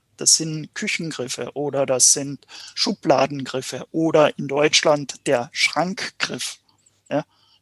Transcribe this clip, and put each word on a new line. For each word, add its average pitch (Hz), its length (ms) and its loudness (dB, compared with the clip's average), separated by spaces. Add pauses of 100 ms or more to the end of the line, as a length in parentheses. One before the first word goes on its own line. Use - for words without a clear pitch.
(180)
das - 180 4
sind 156 400 -6
Küchengriffe 143 800 -6
oder 139 320 -2
das 131 280 4
sind 139 320 -4 (300)
Schubladengriffe 135 1160 0
oder 160 460 4
in 143 100 -6
Deutschland 147 800 2
der 123 260 0
Schrankgriff. - 1040 -4 (520)
Ja? 143 140 -2 (380)